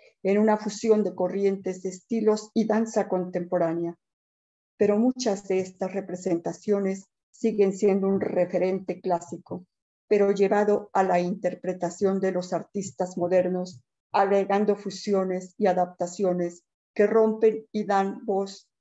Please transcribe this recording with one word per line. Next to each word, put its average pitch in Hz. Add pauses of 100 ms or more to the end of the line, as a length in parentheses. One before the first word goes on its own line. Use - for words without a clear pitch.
(220)
en 196
una 214
fusión 214
de 185
corrientes, 190
de 185
estilos 214
y 226
danza 220
contemporánea. 175 (800)
Pero 208
muchas 233
de 190
estas 185
representaciones 190 (240)
siguen 208
siendo 196
un 196
referente 185
clásico, 180 (420)
pero 202
llevado 202
a 196
la 180
interpretación 180
de 190
los 180
artistas 185
modernos, 180 (320)
agregando 196
fusiones 185
y 208
adaptaciones 180 (300)
que 208
rompen 220
y 214
dan 196
voz 196 (120)